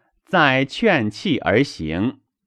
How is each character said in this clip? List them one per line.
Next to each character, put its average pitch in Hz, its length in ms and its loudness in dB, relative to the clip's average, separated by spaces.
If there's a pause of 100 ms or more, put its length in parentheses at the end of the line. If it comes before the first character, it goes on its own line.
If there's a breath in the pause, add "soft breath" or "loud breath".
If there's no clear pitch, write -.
(260)
载 139 380 2
劝 139 460 0
器 - 280 -2
而 110 260 2
行， 87 560 -6 (260)